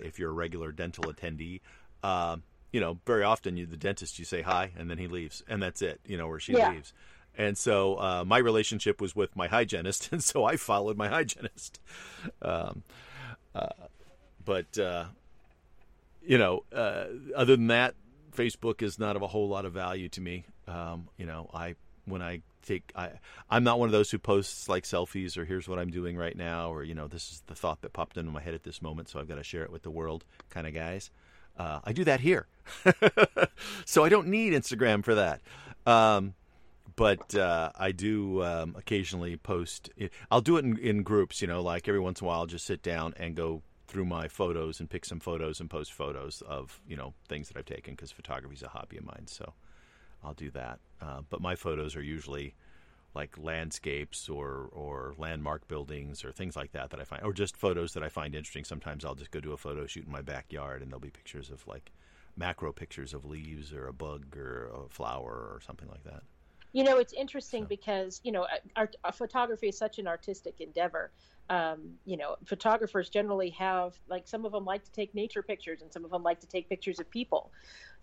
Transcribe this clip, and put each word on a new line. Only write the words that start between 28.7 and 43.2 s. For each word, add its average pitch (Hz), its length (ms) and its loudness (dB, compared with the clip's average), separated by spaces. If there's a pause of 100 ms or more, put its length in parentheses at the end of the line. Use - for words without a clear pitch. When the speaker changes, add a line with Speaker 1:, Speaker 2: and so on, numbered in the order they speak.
Speaker 1:
moment, 80 260 -8
so - 120 -8
I've 76 80 -10
gotta 73 160 -8
share 85 180 -6
it - 80 -6
with 82 120 -12
the 87 80 -8
world" 80 340 -4 (260)
kind 82 160 -6
of 78 80 -8
guys. 85 360 -6 (460)
Uh, 76 280 -4
I 107 80 -2
do 165 120 2
that 135 160 6
here. 143 260 4 (380)
<laughs> 190 120 10 (880)
So 156 200 10
I 156 40 8
don't 180 200 8
need 214 240 4
Instagram 113 500 4
for 117 120 6
that. 87 260 4 (460)
Um, 110 480 8 (600)
but, 101 380 4
uh, 85 400 4
I 95 180 0
do, 98 520 2
um, 85 320 -2
occasionally 90 600 -2
post. - 540 -4 (400)
I'll 123 100 10
do 160 160 6
it 147 80 4
in, 117 140 4
in 107 240 2
groups, 98 380 4
you 98 80 0
know, 87 140 0
like, 87 260 -2
every 101 120 4
once 92 200 -2
in 98 60 -4
a - 20 0
while, 85 120 2
I'll 85 60 0
just 82 200 -8
sit 92 160 -4
down 82 340 -2
and 82 180 -6